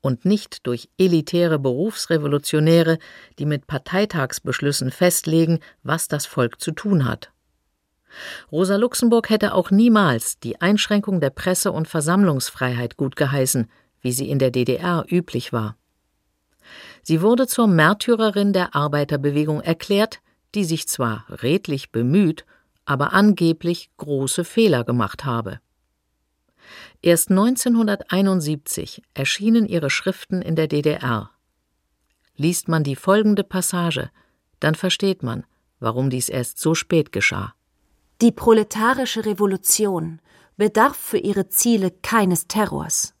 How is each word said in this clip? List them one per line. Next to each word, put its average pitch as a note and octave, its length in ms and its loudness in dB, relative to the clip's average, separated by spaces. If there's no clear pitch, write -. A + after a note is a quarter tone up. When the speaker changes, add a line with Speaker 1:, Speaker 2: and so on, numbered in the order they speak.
Speaker 1:
und C3 240 -4
nicht - 420 -2
durch B2 300 -6
elitäre E3+ 640 2
Berufsrevolutionäre, D#3 1400 0
die C#3+ 60 -4
mit D3 220 -4
Parteitagsbeschlüssen C#3+ 1200 -4
festlegen, E3 680 2
was D3+ 260 -4
das D3 180 -4
Volk - 340 -2
zu - 120 -6
tun E3+ 340 0
hat. - 260 -6
Rosa F#3 240 2
Luxemburg A#3 540 2
hätte G#3+ 240 2
auch - 180 2
niemals G3+ 680 4
die - 200 -8
Einschränkung G3+ 600 0
der - 120 2
Presse- F#3 400 -2
und D#3+ 160 -2
Versammlungsfreiheit C#3+ 1120 0
gutgeheißen, C3 720 0
wie B2+ 100 -2
sie C3 180 -4
in C#3 100 0
der C3 120 4
D B2 140 2
D B2+ 100 0
R F3 340 -2
üblich E3+ 440 -2
war. A2 240 -4
Sie D#3+ 200 0
wurde A#3+ 260 4
zur A#3 200 2
Märtyrerin G3+ 880 2
der F3+ 220 0
Arbeiterbewegung D3 840 0
erklärt, G3 580 -2
die G#3 120 0
sich D#3+ 220 -4
zwar A2+ 420 -4
redlich D3 640 -4
bemüht, D3+ 540 0
aber C#3+ 280 -2
angeblich E3+ 840 0
große C#3+ 460 -4
Fehler E3+ 400 2
gemacht A#2+ 400 -4
habe. A#2 360 -6
Erst E3+ 280 2
neunzehnhunderteinundsiebzig G3 1700 0
erschienen G#3+ 540 0
ihre D#3 240 -2
Schriften - 500 -4
in D#3+ 140 -4
der D#3+ 120 0
D D3 140 0
D D3 120 0
R. A2+ 360 -4
Liest E3+ 320 -2
man E3 160 0
die C#3 120 -2
folgende G#3 480 2
Passage, F3 640 -4
dann D#3 140 2
versteht F#3+ 480 -2
man, B2 240 -6
warum B2 300 -2
dies B2+ 200 -4
erst - 300 -6
so D#3+ 140 0
spät - 380 0
geschah. G2 420 -4
Speaker 2:
Die A#3 100 6
proletarische A3+ 920 0
Revolution F#3+ 920 -2
bedarf G#3+ 400 2
für - 220 -4
ihre G3 280 -2
Ziele G3+ 440 0
keines G3 560 0
Terrors. E3 720 -4